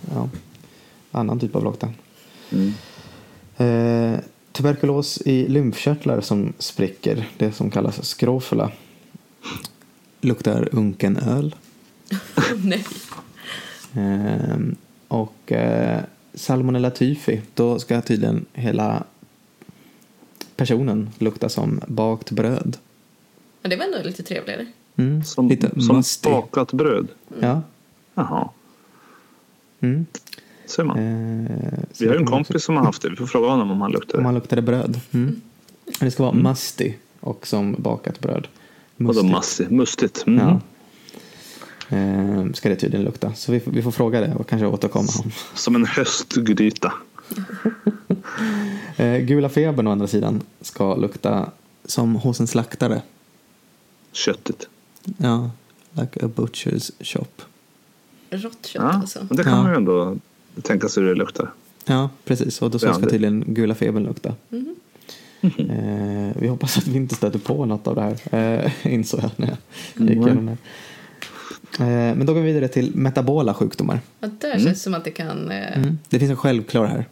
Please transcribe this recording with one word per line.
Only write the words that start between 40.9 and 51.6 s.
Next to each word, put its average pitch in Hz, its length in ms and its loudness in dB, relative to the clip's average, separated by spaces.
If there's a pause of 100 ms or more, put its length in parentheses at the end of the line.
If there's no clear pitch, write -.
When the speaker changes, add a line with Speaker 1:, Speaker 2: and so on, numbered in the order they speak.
Speaker 1:
Eh, 98 560 0
ska - 160 -2
det 92 60 2
tydligen 101 300 0
lukta. - 280 -4
Så - 180 -6
vi 120 80 2
får, 120 120 -6
vi 123 100 0
får 117 100 -2
fråga 117 300 2
det 104 140 0
och - 140 -4
kanske 107 180 2
återkomma 104 400 0 (160)
om. 110 80 -6 (220)
Speaker 2:
Som - 220 0
en 117 100 4
höstgryta. - 1080 0 (420)
Speaker 1:
<laughs> 208 380 -4 (1200)
Eh, 120 220 4
gula 139 300 4
febern 143 380 2
å 104 40 4
andra 101 160 2
sidan 104 340 2 (200)
ska 98 340 0
lukta 101 540 0 (360)